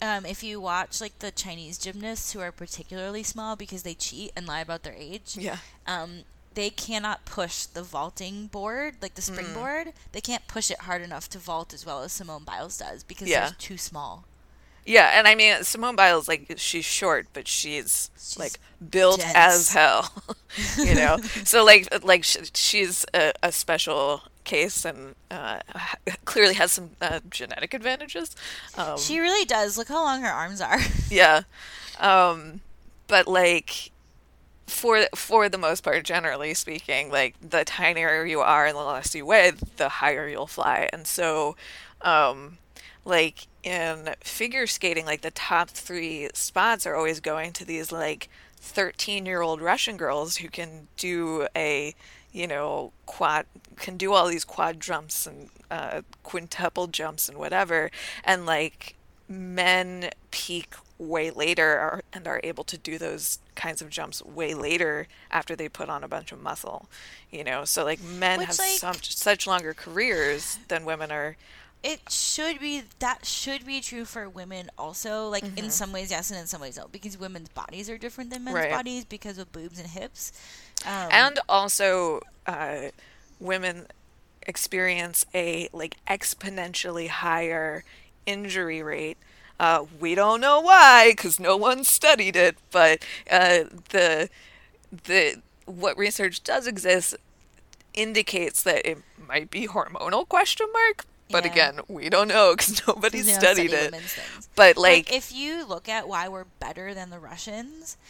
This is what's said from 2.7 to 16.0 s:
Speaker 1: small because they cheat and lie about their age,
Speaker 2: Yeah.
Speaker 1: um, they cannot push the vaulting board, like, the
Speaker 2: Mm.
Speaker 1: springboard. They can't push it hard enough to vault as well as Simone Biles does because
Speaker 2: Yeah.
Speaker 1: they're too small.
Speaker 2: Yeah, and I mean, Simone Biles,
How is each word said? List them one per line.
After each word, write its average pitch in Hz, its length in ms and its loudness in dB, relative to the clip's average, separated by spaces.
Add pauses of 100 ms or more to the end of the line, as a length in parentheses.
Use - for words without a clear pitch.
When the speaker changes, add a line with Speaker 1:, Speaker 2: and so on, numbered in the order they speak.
Speaker 1:
small 220 320 -10
because 196 280 -14
they 175 100 -12
cheat 160 420 -12
and 175 120 -12
lie 156 140 -8
about 165 220 -10
their 139 140 -14
age, 170 400 -16
Speaker 2:
Yeah. 185 220 -10 (280)
Speaker 1:
um, 175 340 -10 (340)
they 208 160 -6
cannot 214 560 -8
push - 400 -8
the 170 160 -14
vaulting 180 640 -10
board, 226 560 -10
like, 190 120 -14
the 190 60 -16
Speaker 2:
Mm. 190 60 -6
Speaker 1:
springboard. 233 640 -8 (200)
They 208 100 -10
can't 233 260 -8
push - 220 -6
it 175 100 -8
hard 180 220 -6
enough 165 280 -12
to 190 80 -16
vault 165 360 -10
as 143 100 -18
well 143 180 -10
as - 120 -10
Simone 156 300 -14
Biles 135 340 -12
does 87 260 -14
because - 240 -12
Speaker 2:
Yeah. 139 200 4
Speaker 1:
they're 180 100 -10
too - 180 -14
small. 143 480 -12 (600)
Speaker 2:
Yeah, 208 320 10
and 214 100 10
I 214 60 10
mean, 214 300 6
Simone 233 320 -2
Biles, 175 320 6